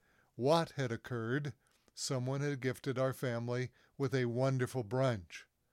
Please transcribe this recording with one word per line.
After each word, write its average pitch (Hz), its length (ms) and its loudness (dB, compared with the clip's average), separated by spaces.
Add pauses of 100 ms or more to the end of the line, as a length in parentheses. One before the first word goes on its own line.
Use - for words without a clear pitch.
(360)
what 151 420 4
had 127 140 0
occurred. 123 600 -2 (420)
Someone 131 460 -2
had 143 220 -2
gifted 127 360 -2
our 131 140 2
family 123 580 -2 (280)
with 135 180 0
a 127 100 4
wonderful 127 600 2
brunch. 120 580 -2 (300)